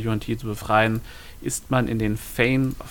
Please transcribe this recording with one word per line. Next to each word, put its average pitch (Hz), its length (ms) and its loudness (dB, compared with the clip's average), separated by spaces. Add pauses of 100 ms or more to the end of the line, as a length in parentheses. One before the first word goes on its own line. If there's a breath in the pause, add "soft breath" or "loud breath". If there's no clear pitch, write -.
U 113 40 0
N 107 100 2
T 117 160 -4
zu 117 100 -8
befreien, 110 540 2 (420 loud breath)
ist - 300 -4
man 127 160 4
in 113 100 0
den 107 180 2
Fane 131 640 2
of - 120 -12